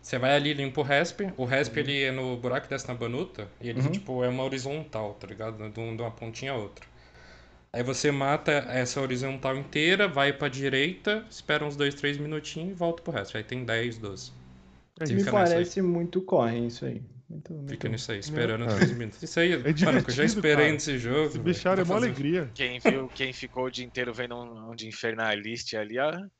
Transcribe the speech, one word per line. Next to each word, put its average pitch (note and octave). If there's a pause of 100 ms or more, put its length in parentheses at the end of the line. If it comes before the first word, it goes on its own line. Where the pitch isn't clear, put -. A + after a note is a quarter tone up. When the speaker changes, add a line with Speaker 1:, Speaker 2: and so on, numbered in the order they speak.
Speaker 1:
Você B2+
vai C3+
ali, D3
limpa C#3
o -
resp. F3
O C3
resp, C3
Speaker 2:
Uhum. D3+
Speaker 1:
ele C#3+
é C3
no B2+
buraco B2
dessa C3+
na B2+
banuta. A#2+ (120)
E A#2+
ele, A#2
Speaker 2:
Uhum. C#3+
Speaker 1:
tipo, C3
é B2
uma B2+
horizontal, C3
tá -
ligado? G#2+
De A2
um, A2+
de A2+
uma A2+
pontinha A#2
a -
outra. G#2 (880)
Aí A#2+
você C3+
mata C#3 (160)
essa B2+
horizontal C3+
inteira, D#3+
vai C#3
pra C#3+
direita, C#3
espera D3+
uns D3
dois, C#3+
três C#3+
minutinhos D3+
e G3
volta E3+
pro E3
resp. G#2+
Aí A2
tem B2+
dez, A2+
doze. G2+ (720)
Speaker 3:
É D#3+
Speaker 1:
Você C#3+
Speaker 2:
Me G3
Speaker 1:
fica G#3
nessa G3
aí. E3+
Speaker 2:
parece F3
muito F3
corre A#2+
isso A#2+
aí. B2+ (260)
Muito, D#3+
muito D3
Speaker 1:
Fica C3+
nisso A2
aí, G2+
Speaker 3:
É, -
Speaker 1:
esperando A#2
Speaker 3:
cara. G#2+
Speaker 1:
três D3+
minutos. A#2
Isso E3+
aí, F3
Speaker 3:
É -
Speaker 1:
mano, A#2+
que D3
eu D#3
já E3
Speaker 3:
divertido, C#3
Speaker 1:
esperei F3
Speaker 3:
cara. D3
Speaker 1:
nesse C#3+
jogo, B2
Speaker 3:
Esse C#3+
Speaker 1:
velho. A#2+
Speaker 3:
bestiário F3+
é F3+
Speaker 1:
Tá E3+
Speaker 3:
mó F#3
Speaker 1:
fazendo A#3
Speaker 3:
alegria. C#3+
Speaker 4:
Quem B2
viu, C3+
quem C3
ficou B2+
o C3
dia B2
inteiro B2
vendo A#2+
um, A#2
um A#2
de A2+
Infernalist A2
ali, G#2+
ó. D3+ (280)